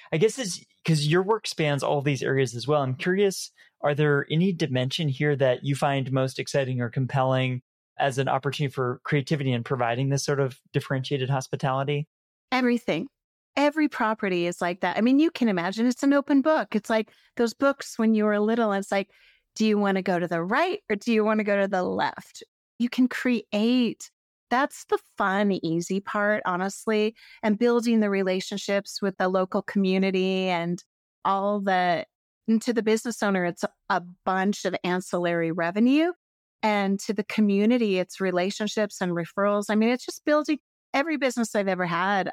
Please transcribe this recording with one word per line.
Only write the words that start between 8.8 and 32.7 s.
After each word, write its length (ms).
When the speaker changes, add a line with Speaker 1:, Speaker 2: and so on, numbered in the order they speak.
Speaker 1:
creativity 480
and 140
providing 440
this 140
sort 160
of 220
differentiated 580
hospitality? 760
Speaker 2:
Everything. 560
Every 340
property 560
is 160
like 200
that. 160
I 40
mean, 180
you 120
can 180
imagine 380
it's 160
an 100
open 280
book. 340
It's 160
like 200
those 180
books 420
when 160
you 120
were 140
little, 320
and 120
it's 80
like, 180
"Do 100
you 140
wanna 240
go 160
to 80
the 160
right 460
or 60
do 160
you 140
wanna 180
go 160
to 80
the 160
left?" 600
You 120
can 180
create. 1040
That's 360
the 140
fun, 340
easy 480
part, 460
honestly, 680
and 160
building 400
the 100
relationships 920
with 160
the 100
local 340
community 840
and 340
all 340
the, 460
and 140
to 100